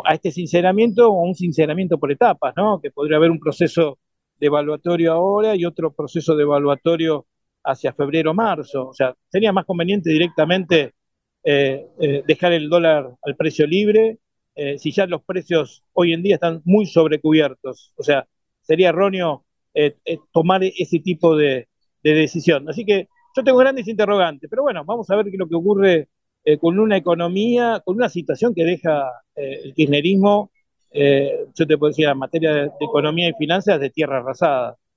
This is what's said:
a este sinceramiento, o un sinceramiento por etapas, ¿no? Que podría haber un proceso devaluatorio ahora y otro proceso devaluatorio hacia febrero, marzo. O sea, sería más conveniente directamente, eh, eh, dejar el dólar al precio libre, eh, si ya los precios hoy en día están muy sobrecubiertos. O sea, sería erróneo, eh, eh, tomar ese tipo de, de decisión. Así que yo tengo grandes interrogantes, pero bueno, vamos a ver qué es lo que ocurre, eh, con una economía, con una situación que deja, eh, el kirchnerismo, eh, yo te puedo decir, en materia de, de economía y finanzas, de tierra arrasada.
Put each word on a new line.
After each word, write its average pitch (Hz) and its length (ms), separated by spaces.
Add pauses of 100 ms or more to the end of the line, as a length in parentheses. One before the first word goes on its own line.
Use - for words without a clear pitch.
a 151 100
este 165 160
sinceramiento, 190 800
o 185 120
un 180 120
sinceramiento 160 640
por 143 140
etapas, 151 440
¿no? 196 240
Que 143 100
podría 151 260
haber 165 140
un 165 100
proceso 151 580 (400)
devaluatorio 151 720
ahora 202 440
y 170 80
otro 165 280
proceso 156 440
devaluatorio 147 880 (400)
hacia 135 260
febrero, 151 400
marzo. 151 560
O 131 60
sea, 127 200 (140)
sería 208 240
más 185 120
conveniente 175 460
directamente, 160 840 (500)
eh, 139 420 (140)
eh, 143 260
dejar 170 260
el 151 160
dólar 156 420 (120)
al 139 140
precio 156 300
libre, 214 520 (360)
eh, 143 240
si 147 140
ya 196 140
los 165 160
precios 170 720
hoy 175 200
en 165 100
día 190 140
están 165 280
muy 196 220
sobrecubiertos. 151 1120
O 143 60
sea, 139 240 (360)
sería 175 260
erróneo, 175 560 (300)
eh, 147 300
eh, 165 140 (140)
tomar 185 320
ese 180 360
tipo 165 360
de, 135 320 (340)
de 156 120
decisión. 156 540
Así 160 160
que 196 240 (280)
yo 262 80
tengo 254 140
grandes 262 280
interrogantes, 190 640
pero 247 140
bueno, 190 220
vamos 208 260
a 196 60
ver 208 100
qué 196 60
es 190 60
lo 180 100
que 165 80
ocurre, 190 520 (360)
eh, 151 140
con 170 200
una 214 180
economía, 196 880
con 185 120
una 233 120
situación 175 460
que 165 100
deja, 156 460 (240)
eh, 143 300
el 135 100
kirchnerismo, 190 760 (400)
eh, 139 640
yo 165 120
te 151 100
puedo 151 140
decir, 151 160
en 143 100
materia 156 380
de, 147 80
de 147 240
economía 151 420
y 160 60
finanzas, 170 440
de 139 120
tierra 139 280
arrasada. 127 580 (200)